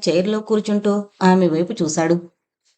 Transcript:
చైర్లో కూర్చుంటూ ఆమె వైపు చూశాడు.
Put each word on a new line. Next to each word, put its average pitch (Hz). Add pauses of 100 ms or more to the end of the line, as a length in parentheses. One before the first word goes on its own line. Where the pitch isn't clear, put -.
చైర్లో 185
కూర్చుంటూ 208 (200)
ఆమె 185
వైపు 170
చూశాడు. 165 (640)